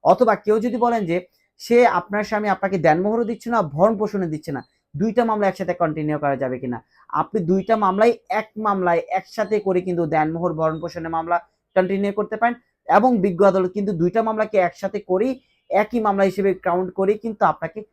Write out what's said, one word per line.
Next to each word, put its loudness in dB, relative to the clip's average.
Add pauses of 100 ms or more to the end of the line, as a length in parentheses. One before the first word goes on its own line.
অথবা 4
কেউ 0 (100)
যদি -2
বলেন 0
যে 0 (440)
সে, 2 (220)
আপনার -4
স্বামী -2
আপনাকে -2
দেনমোহরও 2
দিচ্ছে -8
না, 0 (160)
ভরণ 4
পোষণও -4
দিচ্ছে -10
না, -6 (340)
দুইটা 0
মামলা 0
একসাথে -2
কন্টিনিউ -2
করা 0
যাবে -4
কিনা? -6 (440)
আপনি -4 (120)
দুইটা 2
মামলাই 2 (280)
এক -8 (180)
মামলায় 2 (160)
একসাথে -4
করে 0
কিন্তু -2 (100)
দেনমোহর -2
ভরণ -2
পোষণের -10
মামলা -2 (380)
কন্টিনিউ 0
করতে -4
পারেন 0 (320)
এবং 4 (140)
বিজ্ঞ 0
আদালত 0
কিন্তু -4 (100)
দুইটা 0
মামলাকে -2
একসাথে -2 (100)
করেই 0 (360)
একই 0
মামলা 2
হিসেবে 0 (160)
কাউন্ট 0
করেই 0
কিন্তু -4
আপনাকে -2 (140)